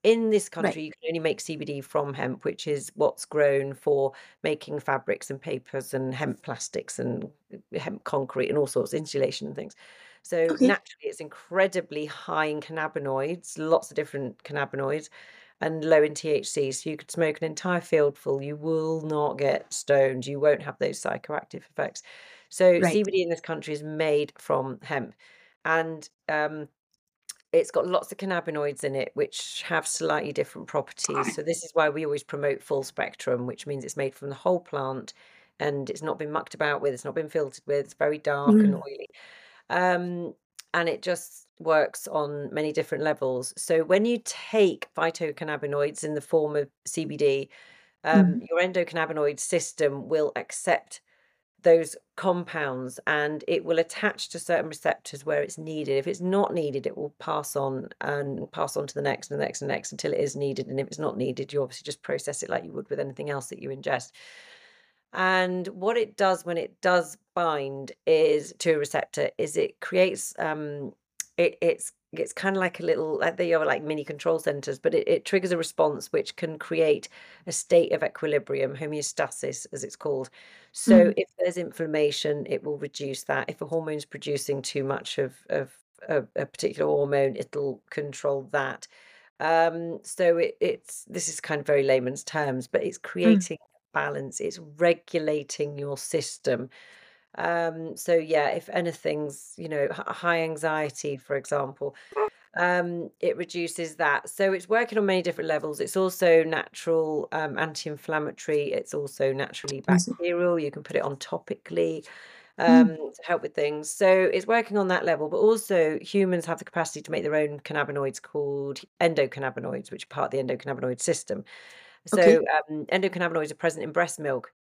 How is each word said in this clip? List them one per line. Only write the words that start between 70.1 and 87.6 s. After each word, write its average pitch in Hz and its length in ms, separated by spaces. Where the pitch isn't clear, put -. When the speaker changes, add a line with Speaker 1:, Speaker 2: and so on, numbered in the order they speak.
Speaker 1:
um, 151 540
it, - 240
it's, - 320
it's - 200
kinda 196 260
like 180 220
a - 20
little, 160 360
like, 165 180
they 175 160
are 156 140
like 143 160
mini 151 200
control 156 360
centers, 143 400
but 165 160
it, - 120
it - 200
triggers 185 260
a 175 60
response 156 520
which - 260
can 160 220
create 160 480
a 175 60
state - 400
of 156 100
equilibrium, 143 720
homeostasis, 143 1000
as 127 120
it's - 120
called. 131 340
So - 220
Speaker 2:
Mm-hmm. 208 240
Speaker 1:
if 196 100
there's 180 200
inflammation, 151 920
it - 160
will 147 140
reduce 143 460
that. 135 260
If - 100
a 151 60
hormone's 156 400
producing 143 560
too 139 220
much - 340
of, 131 160
of 135 240
a, 156 140
a - 120
particular - 440
hormone, 143 460
it'll 139 540